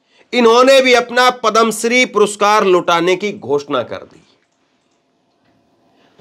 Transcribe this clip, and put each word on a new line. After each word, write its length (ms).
इन्होंने 480
भी 140
अपना 360
पद्मश्री 760
पुरस्कार 600
लौटाने 520
की 160
घोषणा 500
कर 140
दी। 260